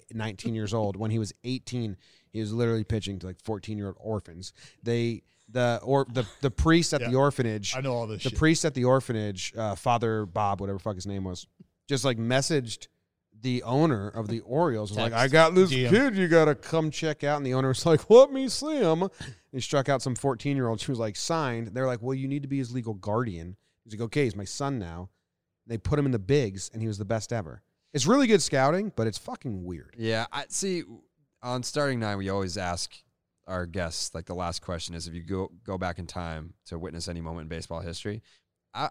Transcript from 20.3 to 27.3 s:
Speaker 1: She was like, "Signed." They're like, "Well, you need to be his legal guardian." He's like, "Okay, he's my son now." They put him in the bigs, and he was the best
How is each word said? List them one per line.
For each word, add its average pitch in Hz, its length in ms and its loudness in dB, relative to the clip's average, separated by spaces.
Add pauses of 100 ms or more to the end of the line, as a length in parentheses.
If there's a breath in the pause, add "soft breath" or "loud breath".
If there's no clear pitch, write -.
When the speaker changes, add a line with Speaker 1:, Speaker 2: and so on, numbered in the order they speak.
Speaker 1:
She - 120 -4
was 120 80 -2
like, 110 160 -2
"Signed." 123 540 -2
They're 127 180 -2
like, 120 160 -4
"Well, 131 100 -2
you 135 140 -4
need 139 160 -4
to 147 40 -10
be 139 120 -2
his 120 120 -4
legal 117 220 -4
guardian." 95 640 -4 (260)
He's 110 100 -16
like, 107 80 -8
"Okay, 135 240 0
he's 104 100 -2
my 101 100 -8
son 139 320 -4
now." 87 320 -8 (560)
They 113 140 -6
put - 180 0
him 147 80 2
in 135 60 2
the 120 80 0
bigs, 98 520 0
and 113 120 -6
he 113 40 -2
was 104 120 -4
the 107 60 -4
best 110 280 -4